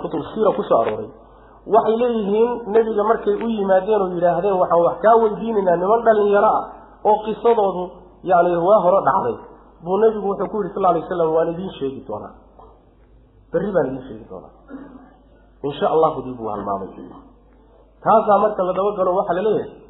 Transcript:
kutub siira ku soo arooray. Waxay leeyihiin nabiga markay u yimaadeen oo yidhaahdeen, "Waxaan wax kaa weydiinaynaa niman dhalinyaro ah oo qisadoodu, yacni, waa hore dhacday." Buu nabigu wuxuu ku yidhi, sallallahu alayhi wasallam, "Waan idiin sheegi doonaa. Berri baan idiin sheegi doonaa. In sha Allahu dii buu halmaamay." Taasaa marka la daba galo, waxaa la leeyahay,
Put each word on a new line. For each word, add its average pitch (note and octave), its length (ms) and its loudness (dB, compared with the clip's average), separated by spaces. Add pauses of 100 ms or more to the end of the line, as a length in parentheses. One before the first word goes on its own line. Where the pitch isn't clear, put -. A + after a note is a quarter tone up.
kutub D#3 200 -6 (120)
siira G#3 160 2
ku G3+ 120 -4
soo - 200 2
arooray. A2 280 -4 (560)
Waxay A3 300 2
leeyihiin A3+ 540 0 (160)
nabiga G#3+ 380 0
markay A3 300 0
u G#3+ 120 -4
yimaadeen G3+ 560 0
oo F#3 80 -2
yidhaahdeen, F3 480 0
"Waxaan E3+ 240 2
wax D#3+ 200 0
kaa A3+ 200 6
weydiinaynaa G3+ 540 0
niman G#3 260 0
dhalinyaro G#3 480 4
ah D3+ 140 0 (400)
oo G#3+ 180 4
qisadoodu, G#3 640 0 (420)
yacni, F3 320 4
waa F#3+ 240 4
hore F3+ 240 4
dhacday." C3+ 300 0 (420)
Buu F3 200 -4
nabigu G#3+ 280 2
wuxuu F#3+ 240 -4
ku A3 80 -8
yidhi, F#3 160 -6
sallallahu F#3+ 200 2
alayhi D#3+ 120 -4
wasallam, E3 280 -2
"Waan E3 200 2
idiin F3+ 160 -10
sheegi C3+ 320 -8
doonaa. G2+ 320 -12 (1160)
Berri F#3+ 180 -4
baan D#3+ 160 0
idiin C3 160 -10
sheegi A2 240 -16
doonaa. F#2 240 -18 (1120)
In C#3+ 100 -6
sha G3+ 140 -4
Allahu D3+ 360 0
dii B2+ 120 -10
buu A2+ 160 -8
halmaamay." G2 380 -6 (1120)
Taasaa G#3 360 4
marka G#3 240 0
la F3+ 120 -2
daba G3 240 0
galo, F3+ 160 0
waxaa F#3 200 0
la F3+ 80 -2
leeyahay, G3+ 280 -2 (200)